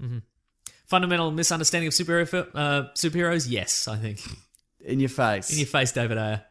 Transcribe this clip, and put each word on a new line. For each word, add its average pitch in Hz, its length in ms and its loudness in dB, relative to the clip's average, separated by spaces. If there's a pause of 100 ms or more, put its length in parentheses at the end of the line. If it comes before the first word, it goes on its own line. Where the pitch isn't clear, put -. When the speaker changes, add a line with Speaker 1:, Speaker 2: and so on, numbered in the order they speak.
Speaker 1:
Mm-hmm. 123 180 -6 (640)
Fundamental 175 460 2
misunderstanding 165 560 2
of 147 60 0
superhero 170 340 2
fi-, 175 320 -4
uh, 143 340 0
superheroes? 170 560 0
Yes, 101 380 -2
I 110 100 -4
think. 107 240 -6 (600)
Speaker 2:
In 135 180 -2
your 135 100 2
face. 110 420 0
Speaker 1:
In 151 80 -2
your 139 80 0
face, 135 240 2
David 117 260 0
Ayer. 107 340 -2